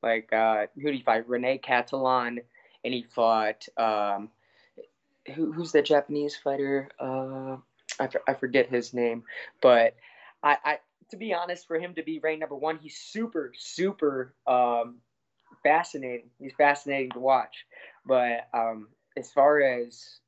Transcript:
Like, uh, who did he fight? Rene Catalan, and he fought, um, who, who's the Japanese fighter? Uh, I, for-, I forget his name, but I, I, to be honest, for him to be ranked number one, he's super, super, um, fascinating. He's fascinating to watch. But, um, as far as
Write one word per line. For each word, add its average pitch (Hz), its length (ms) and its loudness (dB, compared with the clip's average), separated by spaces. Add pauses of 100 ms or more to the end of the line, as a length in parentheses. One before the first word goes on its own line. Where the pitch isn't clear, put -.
Like, 113 300 0
uh, 110 420 2
who 139 80 -12
did 147 120 0
he 123 80 -6
fight? 117 260 0
Rene 127 300 0
Catalan, 123 800 0 (440)
and 127 100 -2
he 120 100 -6 (100)
fought, 110 520 2 (100)
um, 104 520 0 (1040)
who, 156 180 -4
who's 165 180 -8
the 147 120 4
Japanese 147 540 0
fighter? 139 520 -4 (100)
Uh, 131 600 -8 (420)
I, 131 80 -2
for-, - 180 -14
I 135 80 0
forget 127 340 2
his 120 240 -2
name, 117 300 -2 (400)
but 117 320 6 (480)
I, 147 220 4
I, 151 140 -2 (320)
to 220 60 -14
be 214 160 -6
honest, 175 360 -6
for 165 100 -2
him 175 160 -8
to 160 80 -8
be 156 160 -8
ranked 156 220 -4
number 143 160 -8
one, 156 260 -4
he's 156 140 -20
super, 208 600 -8
super, 147 800 -4 (140)
um, 120 480 2 (680)
fascinating. 135 680 0 (100)
He's 131 180 -16
fascinating 143 540 2
to 123 80 -10
watch. 131 460 0 (380)
But, 123 480 0
um, 113 360 -2 (280)
as 127 140 -10
far 147 300 6
as 123 680 -2